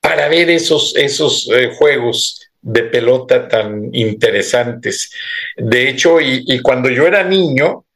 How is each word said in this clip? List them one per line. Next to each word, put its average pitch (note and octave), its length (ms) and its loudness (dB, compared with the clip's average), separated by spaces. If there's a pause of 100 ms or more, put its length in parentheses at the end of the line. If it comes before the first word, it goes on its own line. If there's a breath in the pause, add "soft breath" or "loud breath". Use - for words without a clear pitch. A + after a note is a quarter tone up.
para D3 280 0
ver E3+ 220 2
esos, D#3+ 460 0
esos, C#3+ 560 -2
eh, B2 220 2
juegos C#3 640 0 (200 loud breath)
de A2+ 240 -2
pelota B2 640 0
tan G#2+ 440 -4
interesantes. A2+ 1200 -2 (440 loud breath)
De B2 320 2
hecho, E3 320 4
y, C3 260 -2
y B2+ 140 0
cuando B2+ 280 0
yo C3 180 2
era F#3+ 180 2
niño F3+ 600 0 (120)